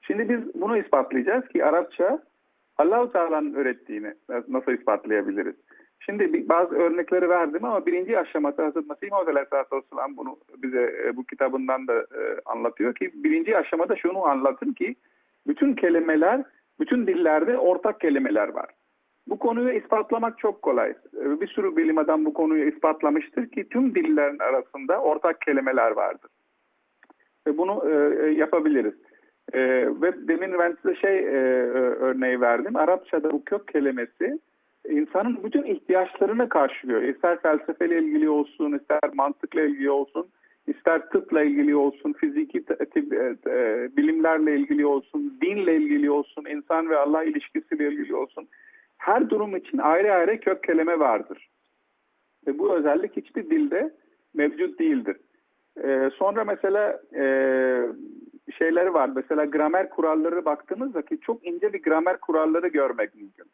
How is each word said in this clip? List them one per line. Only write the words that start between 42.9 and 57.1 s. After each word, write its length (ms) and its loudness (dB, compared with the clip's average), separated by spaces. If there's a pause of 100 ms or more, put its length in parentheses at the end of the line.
e, 240 -2 (100)
e, 500 0
bilimlerle 600 2
ilgili 300 2
olsun, 540 -2
dinle 360 2
ilgili 340 2
olsun, 340 -2
insan 460 -4
ve 60 2
Allah 280 2
ilişkisiyle 640 -4
ilgili 260 -6
olsun. 340 -8 (500)
Her 320 2
durum 260 -2
için 220 -6
ayrı 340 4
ayrı 280 2
kök 220 -2
kelime 360 2
vardır. 500 0 (1000)
Ve 120 -4
bu 160 2
özellik 420 0
hiçbir 340 -8
dilde 400 0 (440)
mevcut 440 -2
değildir. 380 0 (680)
E, 260 0
sonra 340 0
mesela, 560 -2 (140)